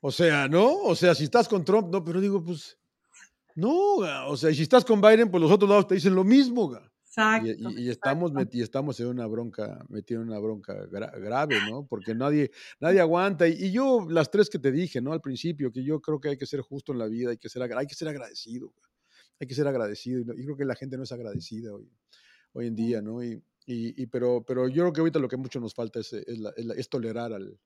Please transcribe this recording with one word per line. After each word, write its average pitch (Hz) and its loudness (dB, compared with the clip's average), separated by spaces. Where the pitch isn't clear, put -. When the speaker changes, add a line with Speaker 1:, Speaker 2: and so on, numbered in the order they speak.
Speaker 1:
O - -4
sea, 147 4
¿no? 202 6
O 208 2
sea, 170 4
si 151 -4
estás 233 2
con 190 -2
Trump, 196 2
no, 185 -4
pero 170 -4
digo, 196 0
pues, 165 -12
no, 349 2
o 147 -2
sea, 147 2
y 156 4
si 151 0
estás 247 8
con 214 4
Biden, 220 8
pues 175 2
los 156 6
otros 202 8
lados 202 8
te 190 2
dicen 185 4
lo 190 4
mismo, 240 6
ga. 117 -12
Speaker 2:
Exacto, 214 0
Speaker 1:
Y, 113 -8
y, 123 -4
y 123 -2
estamos 151 0
Speaker 2:
exacto. 135 -2
Speaker 1:
meti-, 123 -4
estamos 135 -4
en 120 -4
una 123 -6
bronca, 110 -8
metidos 113 -8
en 113 -8
una 107 -8
bronca 104 -8
gra-, 101 -10
grave, 123 -2
¿no? 113 -8
Porque 110 -8
nadie, 139 0
nadie 180 4
aguanta. 175 2
Y, 165 2
y 185 -2
yo, 247 2
las 165 2
tres 202 2
que 185 -6
te 135 0
dije, 151 -2
¿no? 135 -4
Al 160 -6
principio, 139 -6
que 127 -8
yo 147 -4
creo 151 -6
que 147 -6
hay 143 -4
que 131 -10
ser 143 -6
justo 135 -10
en 127 -4
la 113 -4
vida, 117 -4
hay 117 -6
que - -16
ser 127 -8
agra-, 120 -6
hay 147 -4
que 139 -16
ser 160 -10
agradecido, 120 -12
ga. - -20
Hay 143 -10
que 127 -12
ser 143 0
agradecido. 123 -4
Y 117 -6
no, 117 -10
yo 120 -12
creo 143 -10
que 139 -4
la 131 -2
gente 131 -12
no 131 -10
es 123 -14
agradecida 113 -10
hoy, 104 -20
hoy 120 -8
en 117 -4
día, 113 -2
¿no? 113 -10
Y, 113 -10
y, 117 -8
y 123 -8
pero, 123 -2
pero 127 -2
yo 143 0
creo 175 0
que 156 -4
ahorita 160 0
lo 131 0
que 127 -6
mucho 131 -8
nos 113 -8
falta 117 -6
es, - -10
es 113 -10
la, 107 -10
es 117 -10
la, 113 -6
es - -8
tolerar 117 -6
al 98 -12